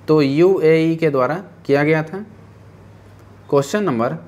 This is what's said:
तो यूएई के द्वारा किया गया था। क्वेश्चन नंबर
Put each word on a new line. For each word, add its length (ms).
तो 140
यूएई 760
के 140
द्वारा 340
किया 180
गया 180
था। 220
क्वेश्चन 340
नंबर 320